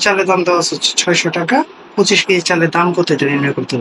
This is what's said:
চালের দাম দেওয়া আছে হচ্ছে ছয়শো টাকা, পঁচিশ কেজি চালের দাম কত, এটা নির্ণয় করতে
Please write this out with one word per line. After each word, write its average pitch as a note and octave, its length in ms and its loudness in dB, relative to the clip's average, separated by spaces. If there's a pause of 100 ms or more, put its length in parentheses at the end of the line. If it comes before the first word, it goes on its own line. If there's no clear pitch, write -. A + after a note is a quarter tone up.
চালের F#3+ 260 2
দাম F#3 160 2
দেওয়া E3+ 140 2
আছে D#3+ 140 -2
হচ্ছে - 160 -4 (100)
ছয়শো E3+ 380 0
টাকা, G3+ 200 0 (360)
পঁচিশ G3+ 320 2
কেজি F3+ 220 2
চালের E3 280 2
দাম F3 180 2
কত, F3 200 0
এটা C#3 160 0
নির্ণয় C#3+ 260 -2
করতে C3 240 -6